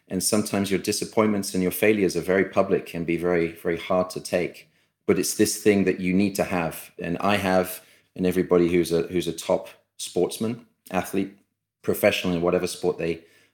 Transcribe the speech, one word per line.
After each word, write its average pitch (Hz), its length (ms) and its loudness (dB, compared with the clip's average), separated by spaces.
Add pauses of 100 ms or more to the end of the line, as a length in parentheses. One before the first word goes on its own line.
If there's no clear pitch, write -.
and 92 160 -4
sometimes 104 480 0
your 92 80 2
disappointments 104 720 0
and 92 80 0
your 90 120 0
failures 104 420 2
are - 60 0
very 92 240 2
public, 95 400 0
can 85 180 -8
be 82 140 -2
very, 85 360 0
very 85 240 -4
hard 92 340 -2
to - 100 -8
take. - 480 -4 (360)
But 92 140 4
it's - 160 -2
this - 260 0
thing 101 220 4
that 92 160 0
you 90 140 0
need 98 220 2
to 87 100 0
have, 82 520 -4
and 85 200 -6
I 101 180 0
have, 92 460 0 (340)
and 92 100 -2
everybody 87 440 4
who's 85 240 2
a, 82 100 2
who's 85 240 -2
a 82 60 -4
top - 340 -2 (300)
sportsman, 110 680 -4 (260)
athlete, 95 460 -4 (440)
professional 95 540 0
in 82 60 -2
whatever 90 260 2
sport - 320 -2
they 82 220 -4 (320)